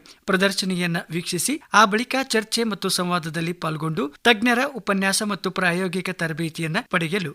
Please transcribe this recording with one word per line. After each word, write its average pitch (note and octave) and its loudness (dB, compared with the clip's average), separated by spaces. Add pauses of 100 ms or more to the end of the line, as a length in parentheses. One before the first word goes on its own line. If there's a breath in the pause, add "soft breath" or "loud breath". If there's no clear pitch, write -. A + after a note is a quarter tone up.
(260 loud breath)
ಪ್ರದರ್ಶನಿಯನ್ನ F#3 0 (120)
ವೀಕ್ಷಿಸಿ F3 -2 (160 loud breath)
ಆ G#3 8
ಬಳಿಕ A3 -2 (140)
ಚರ್ಚೆ A3 0
ಮತ್ತು G3 -2
ಸಂವಾದದಲ್ಲಿ E3+ -2
ಪಾಲ್ಗೊಂಡು D#3+ -2 (160)
ತಜ್ಞರ A#3 4 (140)
ಉಪನ್ಯಾಸ G3 0
ಮತ್ತು G3 -4
ಪ್ರಾಯೋಗಿಕ F3+ 0
ತರಬೇತಿಯನ್ನ D#3+ -4 (140)
ಪಡೆಯಲು E3+ 0